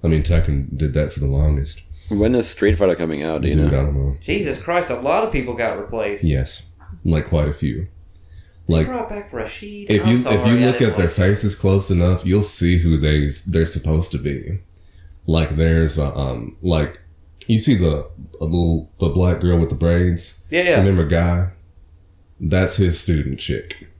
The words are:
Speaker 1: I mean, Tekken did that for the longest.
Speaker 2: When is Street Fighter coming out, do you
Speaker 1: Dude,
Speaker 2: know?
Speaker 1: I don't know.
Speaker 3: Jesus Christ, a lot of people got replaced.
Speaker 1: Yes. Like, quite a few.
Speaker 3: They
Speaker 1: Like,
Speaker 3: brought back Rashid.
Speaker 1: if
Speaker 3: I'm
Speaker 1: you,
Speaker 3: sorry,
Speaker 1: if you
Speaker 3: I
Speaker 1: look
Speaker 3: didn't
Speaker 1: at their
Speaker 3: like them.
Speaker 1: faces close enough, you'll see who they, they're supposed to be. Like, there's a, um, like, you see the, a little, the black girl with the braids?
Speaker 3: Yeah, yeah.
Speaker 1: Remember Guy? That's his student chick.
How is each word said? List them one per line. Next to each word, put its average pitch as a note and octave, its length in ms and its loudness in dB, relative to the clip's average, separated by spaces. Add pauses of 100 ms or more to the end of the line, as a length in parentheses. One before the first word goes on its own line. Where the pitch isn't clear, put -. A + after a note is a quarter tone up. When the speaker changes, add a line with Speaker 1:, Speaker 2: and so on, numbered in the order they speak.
Speaker 1:
I E2+ 40 2
mean, D#2+ 160 2
Tekken D#2 520 0
did C#2 180 -2
that D2 200 -2
for - 80 -8
the C#2 60 -2
longest. C#2+ 560 0 (260)
Speaker 2:
When G#2+ 260 2
is A#2 140 0
Street F#2+ 280 2
Fighter F#2 180 4
coming D#2+ 280 -4
out, D#2+ 200 -2
do E2 40 0
you D2 60 0
Speaker 1:
Dude, D2 180 2
Speaker 2:
know? C#2 80 2
Speaker 1:
I C#2 40 0
don't C#2+ 120 -2
know. C2+ 300 -2
Speaker 3:
Jesus E3+ 360 -4
Christ, F3 280 -2
a A#2+ 100 -4
lot D#3 240 0
of A3 80 -2
people B2 220 -2
got A2+ 260 -2
replaced. G2+ 440 -6
Speaker 1:
Yes. C2+ 440 -2 (380)
Like, D#2 240 0
quite D2+ 180 0
a D2 60 -2
few. C#2+ 340 -4 (800)
Speaker 3:
They E3 80 2
Speaker 1:
Like, C3 120 2
Speaker 3:
brought B3 220 -6
back G#3 220 -12
Rashid. G3+ 580 -12
Speaker 1:
if G#2 160 2
Speaker 3:
I'm A2 60 4
Speaker 1:
you, B2 80 4
Speaker 3:
sorry, B2 160 0
Speaker 1:
if G2+ 120 0
you A2+ 60 4
Speaker 3:
I B2 140 4
Speaker 1:
look B2+ 120 2
Speaker 3:
didn't A2+ 120 2
Speaker 1:
at E2+ 60 -2
their F#2 100 2
Speaker 3:
like - 80 -2
them. G2 180 4
Speaker 1:
faces G2+ 220 -2
close G2 340 0
enough, F2 360 2
you'll F#2+ 180 2
see F2 360 0
who E2 180 2
they, D2 320 2 (180)
they're E2 180 2
supposed D#2+ 460 -2
to D2+ 60 -6
be. D2 420 -6 (680)
Like, D#2 300 0
there's D#2+ 420 2
a, C#2 180 -2
um, B1+ 460 -6
like, D#2+ 380 0 (480)
you A2 120 4
see B2+ 160 2
the, D#2 320 0 (320)
a E2 60 -6
little, E2 440 0 (100)
the E2+ 100 0
black F2+ 320 2
girl F2 180 2
with E2 80 2
the C#2+ 80 -4
braids? E2+ 640 0 (100)
Speaker 3:
Yeah, E3+ 140 0
yeah. F3+ 140 4
Speaker 1:
Remember F#2+ 280 4
Guy? F2 440 2 (920)
That's F#2 380 0
his F2+ 220 2
student C2+ 400 -2
chick. - 480 -8 (120)